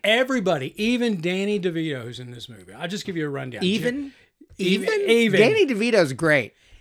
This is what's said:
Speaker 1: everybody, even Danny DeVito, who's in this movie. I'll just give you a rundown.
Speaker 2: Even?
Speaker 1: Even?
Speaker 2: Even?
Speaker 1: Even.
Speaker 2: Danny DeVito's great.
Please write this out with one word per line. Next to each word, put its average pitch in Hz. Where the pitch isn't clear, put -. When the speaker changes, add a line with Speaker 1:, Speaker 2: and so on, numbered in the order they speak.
Speaker 1:
everybody, 202
even 233
Danny 196
DeVito, 160
who's 117
in 123
this 117
movie. 95
I'll 151
just 190
give 175
you 156
a 147
rundown. 135
Speaker 2:
Even? 240
Speaker 1:
Even? 196
Speaker 2:
Even? 403
Speaker 1:
Even. 226
Speaker 2:
Danny 403
DeVito's 214
great. 143